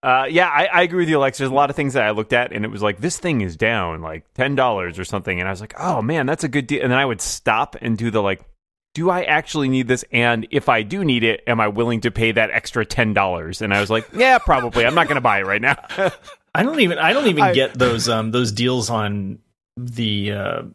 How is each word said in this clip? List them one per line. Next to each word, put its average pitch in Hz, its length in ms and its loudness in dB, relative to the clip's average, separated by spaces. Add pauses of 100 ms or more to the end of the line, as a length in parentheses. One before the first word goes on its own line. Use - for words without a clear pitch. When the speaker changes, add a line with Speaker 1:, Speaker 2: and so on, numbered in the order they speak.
Speaker 1:
Uh, 131 280 2
yeah, 175 180 4
I, 156 240 2
I 180 120 4
agree 180 160 -2
with 165 100 0
you, 160 80 2
Alex. 135 220 2
There's 135 120 -2
a - 20 -4
lot 143 160 4
of 135 60 -6
things 139 180 -2
that 131 100 2
I 107 80 2
looked 107 200 -2
at, 123 220 0
and 107 100 -4
it 110 80 -6
was 104 100 -8
like, 104 180 0
"This 156 180 -4
thing 147 240 -2
is 85 160 -4
down, 92 440 -2
like, 80 220 -12 (100)
ten 139 220 -2
dollars 98 420 0
or 92 60 -6
something." 95 360 -4
And 90 80 -2
I 95 40 -4
was 95 80 -8
like, 107 180 -16
"Oh, 165 240 -2
man, 139 240 0
that's 156 200 -2
a - 20 -2
good 131 200 -2
deal." 143 140 -2
And 131 100 0
then 127 80 2
I 139 60 2
would 113 140 -4
stop - 640 -6
and 113 160 -2
do 117 120 -2
the, 107 120 0
like, 98 200 -2 (520)
"Do 170 160 -2
I 180 140 0
actually 151 440 -2
need 131 220 0
this? 127 240 0
And 117 380 2
if - 180 0
I 117 140 2
do 180 200 -4
need 123 220 2
it, 110 220 2
am 117 120 0
I 107 80 2
willing 113 340 0
to 117 100 0
pay 113 200 0
that 110 200 2
extra 113 340 -2
ten 110 280 0
dollars?" 90 480 -2
And 101 120 0
I 101 80 2
was 104 80 -2
like, 110 260 0
"Yeah, 254 220 6
probably. 123 480 2
I'm 135 100 2
not 165 140 2
gonna 143 100 0
buy 113 200 2
it 98 60 -2
right 101 160 0
now." 135 140 2 (220)
<laughs> 190 140 0 (440)
Speaker 2:
I 170 80 2
don't 294 160 -2
even, 175 180 2
I 160 140 4
don't 269 160 2
even 160 160 4
Speaker 3:
I 185 100 4
Speaker 2:
get 135 240 2
those, 120 300 2
um, 113 240 0
those 120 220 0
deals 120 360 0
on 101 500 -4 (380)
the, 113 560 -4
uh, 101 300 -6 (120)